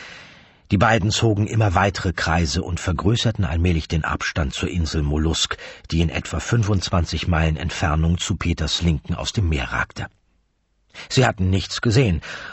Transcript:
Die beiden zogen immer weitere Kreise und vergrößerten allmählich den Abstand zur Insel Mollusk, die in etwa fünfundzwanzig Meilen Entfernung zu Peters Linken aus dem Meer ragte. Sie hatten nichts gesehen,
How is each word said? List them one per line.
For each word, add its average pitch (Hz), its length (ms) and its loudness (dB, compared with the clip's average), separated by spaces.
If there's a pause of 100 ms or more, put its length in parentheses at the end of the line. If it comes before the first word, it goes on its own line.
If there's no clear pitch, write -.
(680)
Die 107 80 2
beiden 110 320 4
zogen 107 380 2
immer 107 260 2
weitere 95 400 0
Kreise 85 480 0
und - 180 -4
vergrößerten 104 680 0
allmählich 82 420 2
den 80 160 0
Abstand 78 500 -2
zur - 160 -4
Insel 80 320 0
Mollusk, 78 560 0 (320)
die 82 120 2
in 82 80 2
etwa - 300 -6
fünfundzwanzig 95 880 0
Meilen 80 300 4
Entfernung 82 640 0
zu - 160 -4
Peters 82 480 -2
Linken 85 320 0
aus - 180 -6
dem 92 160 0
Meer 67 220 -2
ragte. - 340 -4 (1040)
Sie 127 160 4
hatten 95 240 2
nichts - 320 -2
gesehen, 107 400 2 (320)